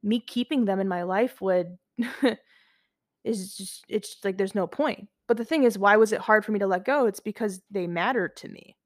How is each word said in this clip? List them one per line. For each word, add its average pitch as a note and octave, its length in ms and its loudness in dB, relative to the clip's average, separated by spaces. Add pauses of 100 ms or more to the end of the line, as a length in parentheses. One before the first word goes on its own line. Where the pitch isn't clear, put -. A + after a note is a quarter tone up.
me A3 180 0
keeping B3 440 -2
them G3 160 0
in G3 80 0
my F3+ 140 -2
life G3 380 -2
would, F3+ 380 0 (200)
<laughs> - 1300 -6
is G3 320 -6
just, - 320 -14
it's - 360 -6
like, F#3+ 140 -4
there's G3 160 -2
no G#3 120 0
point. - 420 -4 (180)
But A#3 100 2
the A3+ 80 -6
thing D4+ 200 2
is, G#3 140 4
why G3+ 180 6
was G#3+ 160 6
it F3+ 80 -2
hard G#3+ 240 4
for A3 80 -2
me G#3 80 0
to G3+ 60 0
let F#3+ 180 -2
go? C4+ 220 2
It's G3+ 140 -2
because G3+ 400 -6 (100)
they F#3+ 160 -4
mattered F3+ 520 -2
to - 100 -16
me. - 360 -20